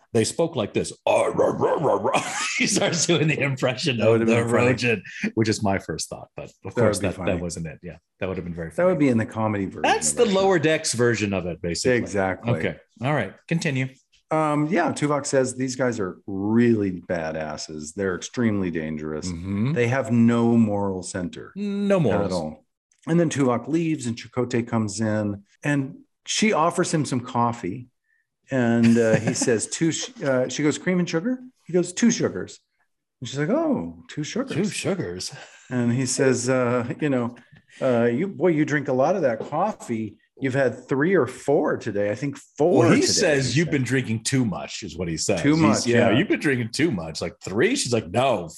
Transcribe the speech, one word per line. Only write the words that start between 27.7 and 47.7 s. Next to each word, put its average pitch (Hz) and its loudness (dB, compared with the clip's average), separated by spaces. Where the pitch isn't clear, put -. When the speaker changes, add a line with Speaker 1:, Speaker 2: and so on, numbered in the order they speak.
Speaker 2:
And, 117 4
uh, 113 4
he 110 0
Speaker 1:
<laughs> - -4
Speaker 2:
says, 117 2
"Two, 160 -2
sh-, - -8
uh," 127 0
she 127 -6
goes, 147 0
"Cream 180 0
and 175 0
sugar?" 226 -2
He - -16
goes, 175 0
"Two 233 4
sugars." 98 -2
And 127 -12
she's 131 -8
like, 151 -2
"Oh, 240 -2
two 151 -8
sugars." 254 -6
Speaker 1:
Two 165 -2
sugars. 120 -6
Speaker 2:
And 120 0
he 127 0
says, 127 2
uh, 123 0
you 156 -2
know, 120 -2
uh, 123 2
"You, 120 0
boy, 165 0
you 156 2
drink 143 -2
a 139 0
lot 139 2
of 185 -4
that 120 0
coffee. 131 -4
You've 131 0
had 127 0
three 151 2
or 139 4
four 151 0
today. 104 -2
I 107 -2
think 139 -6
four 151 4
Speaker 1:
Well, - 8
he 240 6
Speaker 2:
today," 370 2
Speaker 1:
says, 139 2
Speaker 2:
he 131 2
Speaker 1:
"You've 170 2
Speaker 2:
said. 156 -6
Speaker 1:
been 139 2
drinking 113 -2
too 131 2
much," 82 -6
is 80 -12
what 87 -4
he 80 -4
says. 87 -2
Speaker 2:
Too 147 4
Speaker 1:
He's, 160 4
Speaker 2:
much, 135 4
Speaker 1:
"Yeah, 117 6
Speaker 2:
yeah. 104 4
Speaker 1:
you've 190 2
been 320 2
drinking 123 0
too 160 0
much." 80 -6
Like, 87 -6
"Three?" 143 0